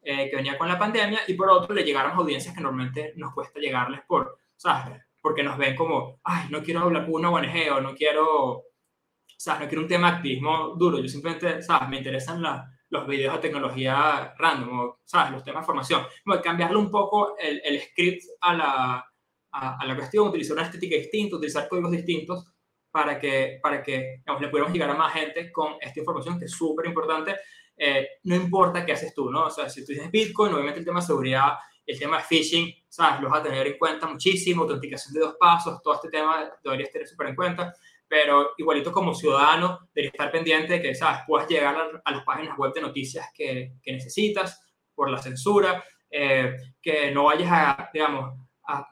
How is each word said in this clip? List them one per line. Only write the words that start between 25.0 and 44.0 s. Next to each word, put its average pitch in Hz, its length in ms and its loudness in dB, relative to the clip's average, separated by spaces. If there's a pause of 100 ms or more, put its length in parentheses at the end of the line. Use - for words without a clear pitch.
gente 160 380 -4
con 151 280 -4
esta 139 200 -10
información 165 400 -6
que - 60 -8
es - 60 -10
súper 160 360 -2
importante. 160 480 -2 (420)
Eh, 139 300 0 (160)
no 175 120 2
importa 180 500 2
qué 156 60 -2
haces 156 220 -4
tú, 127 180 -4
¿no? 156 140 0
O 147 40 -2
sea, 147 200 -6
si 131 160 -14
tú 143 80 -10
dices 156 180 -8
Bitcoin, 214 420 2
obviamente 147 260 -2
el 170 60 -8
tema 175 140 0
de 170 60 -2
seguridad, 131 480 2 (320)
el 139 120 -6
tema 147 200 -2
de - 60 -2
phishing, 170 480 2 (180)
¿sabes? 147 320 2
Lo 131 80 -2
vas 156 100 4
a 151 40 -4
tener 135 220 0
en 143 120 -2
cuenta 160 300 0
muchísimo, 175 560 2
autenticación 139 500 -6
de 156 80 0
dos 156 180 0
pasos, 170 420 4
todo 151 140 2
este 160 140 -8
tema 156 420 0 (120)
deberías 135 280 -4
tener 156 160 -8
súper 139 200 -6
en 131 80 -8
cuenta, 175 380 -2 (340)
pero 143 500 6
igualito 151 340 0
como 175 240 0
ciudadano 156 800 4
deberías 143 180 -2
estar 147 160 -4
pendiente 160 440 2
de 175 80 0
que, 135 120 -2
¿sabes? 147 320 0
Puedas 151 220 2
llegar 147 280 2
a, 156 280 -4
a 147 80 0
las 135 140 -6
páginas 147 320 -4
web 135 160 0
de 160 80 -4
noticias 131 520 -8
que, 131 480 -6
que 131 120 -8
necesitas 196 760 -4 (240)